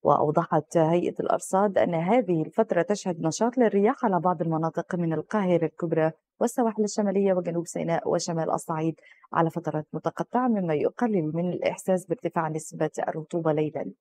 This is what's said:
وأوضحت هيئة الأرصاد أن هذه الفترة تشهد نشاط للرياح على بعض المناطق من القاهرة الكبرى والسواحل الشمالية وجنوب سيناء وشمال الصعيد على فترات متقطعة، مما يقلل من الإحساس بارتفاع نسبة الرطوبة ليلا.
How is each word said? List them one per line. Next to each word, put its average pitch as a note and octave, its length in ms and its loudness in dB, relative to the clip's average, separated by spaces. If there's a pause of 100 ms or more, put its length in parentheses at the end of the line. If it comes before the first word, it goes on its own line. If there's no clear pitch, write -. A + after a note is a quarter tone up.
وأوضحت D3+ 720 2
هيئة E3 440 2
الأرصاد F#3+ 580 0
أن F3 160 2
هذه F3+ 480 2
الفترة F3 400 0
تشهد F3+ 380 -2
نشاط G#3 380 0
للرياح G#3+ 460 2
على F#3 160 2
بعض F3+ 220 0
المناطق E3 520 -2
من E3+ 180 0
القاهرة E3+ 520 0
الكبرى D#3+ 480 0 (280)
والسواحل A3+ 440 0
الشمالية G3 500 0
وجنوب E3+ 320 -2
سيناء E3 420 -2
وشمال E3 420 -2
الصعيد D#3+ 440 -2 (380)
على E3 180 2
فترات D#3 420 -6
متقطعة، F3 560 -2
مما F#3 260 2
يقلل E3+ 600 0
من F3 180 -2
الإحساس - 540 -2
بارتفاع E3 420 -2
نسبة D#3 420 -4 (180)
الرطوبة D#3+ 440 -2
ليلا. D3+ 480 -2